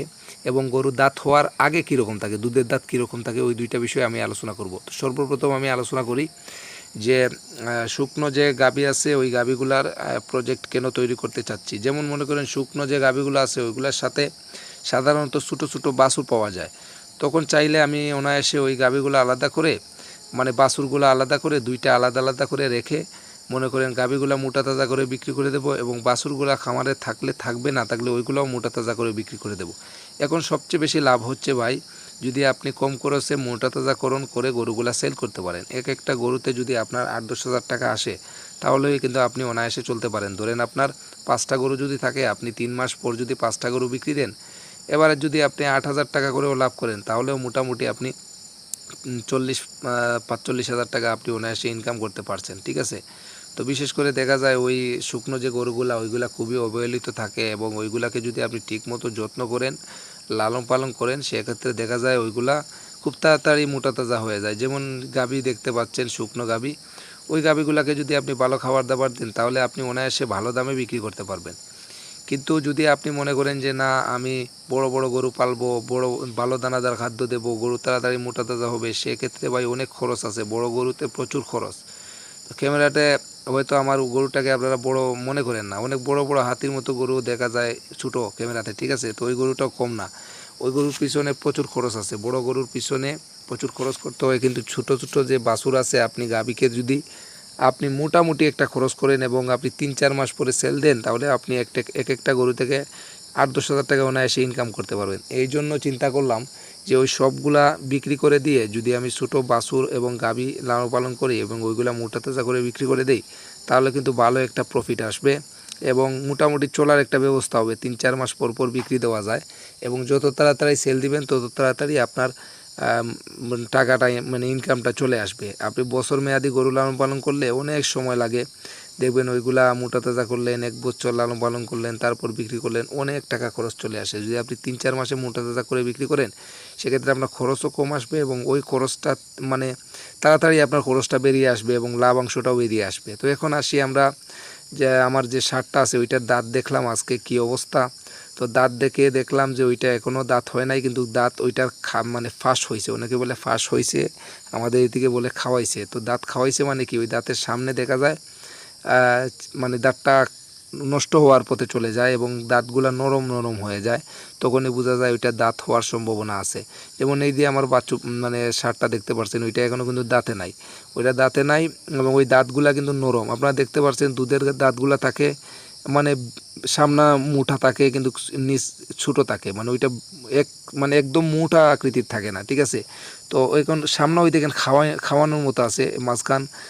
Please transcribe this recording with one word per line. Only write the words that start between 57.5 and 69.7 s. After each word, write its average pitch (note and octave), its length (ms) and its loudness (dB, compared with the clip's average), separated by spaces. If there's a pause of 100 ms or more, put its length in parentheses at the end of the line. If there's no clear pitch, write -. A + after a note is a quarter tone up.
এবং G#2+ 260 -4
ওইগুলাকে A2+ 440 -4
যদি A#2+ 220 -6
আপনি A2+ 240 -6
ঠিকমতো A#2 420 -6
যত্ন A2 380 -6
করেন, B2 260 -2 (560)
লালন A2+ 360 -2
পালন C3 260 0
করেন, B2+ 300 -2
সেক্ষেত্রে A#2 520 -4
দেখা A2+ 240 -4
যায় B2+ 200 2
ওইগুলা A#2+ 380 0 (460)
খুব D3 200 -4
তাড়াতাড়ি D3+ 440 4
মোটা C3+ 260 -2
তাজা A#2+ 280 -2
হয়ে G#2+ 220 -2
যায়। G#2 140 -2
যেমন C3 260 -2 (340)
গাভী C3 260 0
দেখতে B2 300 -2
পাচ্ছেন, A#2 360 -2
শুকনো A#2+ 380 -6
গাভী, A2+ 260 -2 (580)
ওই D#3 120 0
গাভীগুলাকে D3+ 540 2
যদি C#3+ 200 -2
আপনি C#3 180 0
ভালো B2+ 240 2
খাবার C3 300 2
দাবার C3 260 2
দেন, A2+ 180 -8
তাহলে B2 300 0
আপনি B2 220 -2